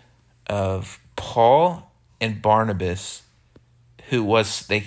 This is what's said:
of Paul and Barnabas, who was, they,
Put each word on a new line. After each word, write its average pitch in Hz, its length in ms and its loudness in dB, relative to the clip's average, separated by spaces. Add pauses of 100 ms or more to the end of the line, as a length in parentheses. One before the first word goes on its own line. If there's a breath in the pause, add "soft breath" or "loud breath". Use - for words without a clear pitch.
(480 loud breath)
of 95 500 -4 (160)
Paul 151 800 2 (280)
and 110 220 -4
Barnabas, 104 800 0 (880)
who 120 140 0
was, 107 420 0
they, 104 200 -2